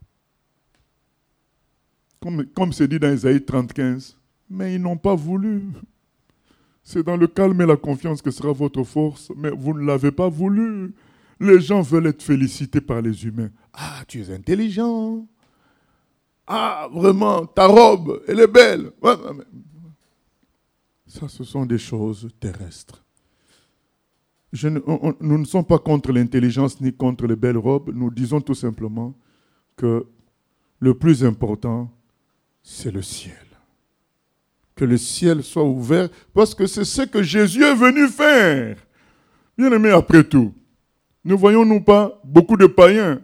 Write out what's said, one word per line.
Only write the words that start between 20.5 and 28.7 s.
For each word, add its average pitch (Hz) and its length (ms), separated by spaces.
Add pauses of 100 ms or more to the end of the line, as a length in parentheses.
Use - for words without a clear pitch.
ça, - 220
ce - 160
sont 135 200
des 120 140
choses 110 500 (120)
terrestres. 92 640 (1500)
Je 135 160
ne, 156 180
on, 156 120 (120)
on, - 100
nous 151 180
ne 151 60
sommes 175 200
pas 165 140
contre 147 320
l'intelligence 123 680
ni 131 120
contre 127 340
les 113 100
belles 117 220
robes. 135 360
Nous 120 160
disons 123 300
tout 135 140
simplement 117 600 (640)